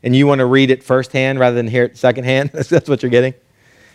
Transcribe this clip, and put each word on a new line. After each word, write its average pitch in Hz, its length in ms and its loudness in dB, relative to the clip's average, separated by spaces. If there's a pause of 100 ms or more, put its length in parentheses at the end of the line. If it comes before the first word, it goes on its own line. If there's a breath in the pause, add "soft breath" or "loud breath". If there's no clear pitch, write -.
and 123 120 0
you 143 120 4
wanna 135 180 0
read 131 260 2
it 127 120 -2
firsthand 131 560 -2
rather 123 160 2
than 117 120 -4
hear 120 180 0
it - 120 -12
secondhand, 131 520 -2
<laughs> - 40 -14
that's, - 140 -6
that's 165 220 -2
what 139 120 -2
you're 127 80 -4
getting. 123 240 2 (600 soft breath)